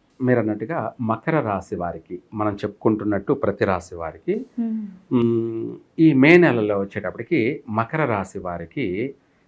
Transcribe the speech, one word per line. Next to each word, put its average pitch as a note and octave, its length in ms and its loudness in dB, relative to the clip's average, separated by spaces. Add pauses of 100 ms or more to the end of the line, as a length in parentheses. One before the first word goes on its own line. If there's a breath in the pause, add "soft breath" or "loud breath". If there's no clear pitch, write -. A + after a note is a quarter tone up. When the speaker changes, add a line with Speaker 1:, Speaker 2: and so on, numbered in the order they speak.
(220)
Speaker 1:
మీరు B2 180 4
అన్నట్టుగా A2 640 -4
మకర A#2+ 400 0
రాశి G2+ 340 -4
వారికి E2+ 440 -8 (140)
మనం G#2+ 220 -2
చెప్పుకుంటున్నట్టు G#2 800 -2
ప్రతి G#2+ 320 -2
రాశి F#2 300 -4
వారికి, E2+ 500 -6 (140)
Speaker 2:
మ్మ్. A3 280 -6 (260)
Speaker 1:
మ్మ్, A#2 600 0 (240)
ఈ D#3+ 140 6
మే C#3+ 240 8
నెలలో A2+ 420 4
వచ్చేటప్పటికి G#2+ 920 -4
మకర A2+ 360 0
రాశి G2+ 340 -2
వారికి F2+ 760 -6 (340)